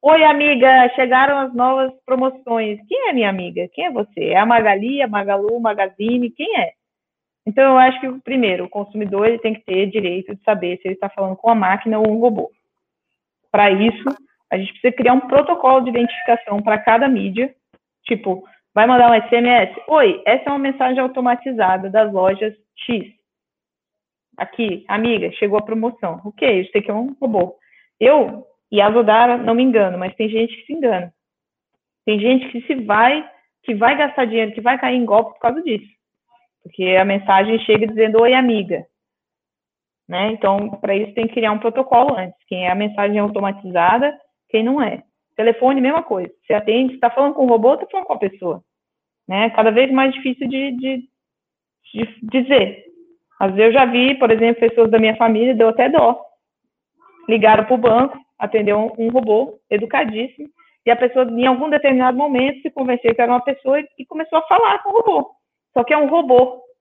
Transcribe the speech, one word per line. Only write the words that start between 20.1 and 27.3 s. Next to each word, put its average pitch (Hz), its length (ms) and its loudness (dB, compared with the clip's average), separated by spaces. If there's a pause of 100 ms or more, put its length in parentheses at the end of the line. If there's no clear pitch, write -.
essa 226 200 0
é 285 40 -6
uma 285 80 -4
mensagem 269 420 -2
automatizada 247 880 -2
das 214 240 0
lojas 196 440 -2 (200)
X. - 380 -8 (1200)
Aqui, 202 520 -8
amiga, 214 460 -2
chegou 208 260 -2
a 208 40 -8
promoção." 220 600 -6
Ok, 208 360 -2
isso - 140 -8
aqui 208 140 -2
é 214 40 -4
um 254 280 -6
robô. 202 340 -2 (440)